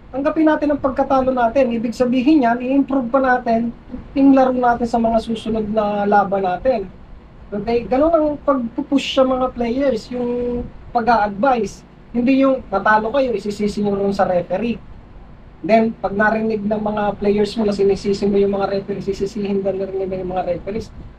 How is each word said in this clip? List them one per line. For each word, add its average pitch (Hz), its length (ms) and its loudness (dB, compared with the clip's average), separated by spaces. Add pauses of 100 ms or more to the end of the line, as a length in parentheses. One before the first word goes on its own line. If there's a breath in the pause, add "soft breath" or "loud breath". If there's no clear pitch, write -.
(140)
tanggapin 311 320 0
natin 302 240 2
ang 285 160 0
pagkatalo 262 480 0
natin. 240 400 2
Ibig 226 240 -4
sabihin 254 480 4
yan, 240 160 2
i-improve 269 480 0
pa 269 80 2
natin 240 560 2 (400)
yung 269 240 6
laro 254 160 4
natin 240 320 2
sa 233 160 0
mga 226 160 2
susunod 220 560 -4
na 208 320 0
laban 196 400 2
natin. 196 400 0 (640)
Okay? 220 400 -2
Ganon 302 240 2
ang 302 140 4 (180)
pag-push 269 720 -2
sa 262 80 6
mga 254 320 0
players, 240 560 -2
yung 247 480 -4 (320)
pag-a-advise. 220 880 0 (320)
Hindi 262 320 4
yung 262 240 2
natalo 214 400 2
kayo, 254 240 0
isisisi 208 480 -4
nyo 202 160 0
rin 202 160 0
sa 190 160 0
referee. 185 480 -2 (880)
Then, 226 320 2
pag 190 160 -4
narinig 214 480 0
ng 214 200 -2
mga 208 360 -2
players 208 400 0
mo 220 80 0
na 202 80 0
sinisisi 196 560 0
mo 202 80 2
yung 196 160 2
mga 196 160 -2
referee, 196 320 -4
sisisihin 196 640 -4
na 190 80 -2
rin 190 240 -6
nila 190 240 -4
yung 180 120 -6
mga 180 120 -2
referees, 190 480 -6 (260)